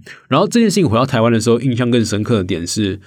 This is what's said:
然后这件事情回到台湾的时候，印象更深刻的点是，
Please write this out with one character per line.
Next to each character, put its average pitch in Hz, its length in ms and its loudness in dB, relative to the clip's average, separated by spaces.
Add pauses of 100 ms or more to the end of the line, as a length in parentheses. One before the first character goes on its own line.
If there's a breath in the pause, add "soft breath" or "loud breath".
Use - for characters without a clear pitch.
(300 loud breath)
然 135 100 2
后 202 80 2
这 233 140 2
件 226 80 2
事 170 60 -2
情 175 140 2
回 110 80 0
到 127 80 0
台 127 140 -2
湾 113 120 2
的 117 60 2
时 110 120 -2
候， 117 100 4
印 127 160 -2
象 120 160 -2
更 120 120 4
深 104 200 -2
刻 113 140 0
的 98 80 0
点 87 200 -4
是， 98 420 -2